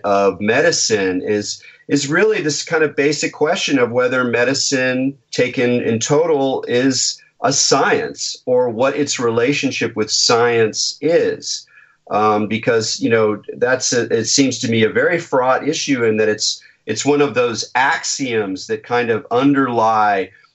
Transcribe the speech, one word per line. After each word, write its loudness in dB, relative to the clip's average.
of 2
medicine 0
is, -2
is 0
really 2
this -4
kind 0
of -2
basic 0
question 0
of 2
whether 0
medicine 0
taken 0
in 0
total 0
is 0
a 0
science 0
or 2
what 0
its -2
relationship 0
with -2
science 2
is. 0
Um, 0
because, -2
you 0
know, 2
that's 0
a, 0
it 0
seems 2
to -4
me 2
a 4
very 0
fraught 0
issue -2
in 2
that 2
it's, -2
it's -4
one 4
of 0
those -2
axioms -2
that -6
kind -2
of -4
underlie 2